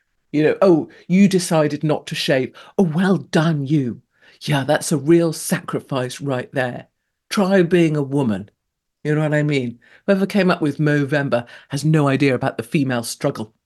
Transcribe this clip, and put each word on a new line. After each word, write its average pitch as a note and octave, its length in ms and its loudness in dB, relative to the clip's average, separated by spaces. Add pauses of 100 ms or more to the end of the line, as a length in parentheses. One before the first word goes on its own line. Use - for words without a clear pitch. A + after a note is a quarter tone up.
(320)
You D3 120 0
know, C#3+ 180 2
"Oh, F3 260 4 (200)
you F#3+ 200 6
decided D#3+ 560 0
not D3+ 240 -2
to D#3 60 -10
shave. C3 380 -2 (260)
Oh, G3+ 60 4
well F3+ 340 0
done, D#3 480 -2
you. C3 360 -2 (380)
Yeah, C#3+ 240 -2
that's D3 280 0
a D#3+ 40 0
real E3 360 2
sacrifice - 880 -8
right C3+ 320 -6
there. B2+ 340 -6 (440)
Try F#3+ 320 2
being E3 340 2
a D3 60 -2
woman." B2+ 480 -2 (520)
You D3+ 120 -2
know D3+ 80 0
what D3+ 120 -2
I D3+ 80 2
mean? C3 360 -2 (280)
Whoever G3 200 2
came F#3+ 240 2
up - 120 0
with C#3+ 160 -2
Movember C#3+ 680 0 (220)
has C#3+ 160 -6
no D#3 240 4
idea C3+ 260 2
about B2+ 220 -4
the A2+ 60 -6
female C3 400 -2
struggle. - 520 -6 (120)